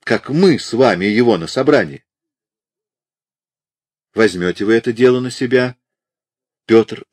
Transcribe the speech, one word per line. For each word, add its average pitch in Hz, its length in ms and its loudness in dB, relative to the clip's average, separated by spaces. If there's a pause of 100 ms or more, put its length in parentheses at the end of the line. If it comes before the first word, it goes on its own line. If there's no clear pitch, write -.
как - 260 -4
мы 160 300 2
с - 140 -12
вами 107 320 2
его 107 320 2
на 82 100 -8
собрании. 127 580 -2 (2000)
Возьмёте 90 520 -2
вы 113 100 2
это 117 180 -2
дело 127 260 2
на 127 120 -8
себя, 127 440 -2 (920)
Пётр 110 480 0